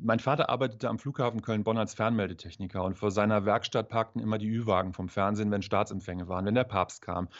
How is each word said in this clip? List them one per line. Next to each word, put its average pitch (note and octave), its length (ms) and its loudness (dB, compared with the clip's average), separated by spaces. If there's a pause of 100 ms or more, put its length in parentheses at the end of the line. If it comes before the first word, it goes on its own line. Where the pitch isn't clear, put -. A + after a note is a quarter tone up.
mein A2+ 200 2
Vater D3 280 2
arbeitete B2 400 -2
am A2 100 -2
Flughafen A#2+ 440 -2
Köln-Bonn A2 340 0
als G#2+ 180 0
Fernmeldetechniker G2 920 -2
und F#2+ 100 -2
vor G#2 160 0
seiner G#2 340 4
Werkstatt A2 440 2
parkten A2+ 320 -2
immer A2 180 0
die G#2+ 100 -4
Ü-Wagen G2+ 440 2
vom F#2 160 -6
Fernsehen, G#2 420 0
wenn G2+ 120 2
Staatsempfänge F#2+ 640 -2
waren, F#2 160 -2
wenn G#2 100 0
der B2+ 100 4
Papst G2 380 -2
kam, F2+ 260 -4 (100)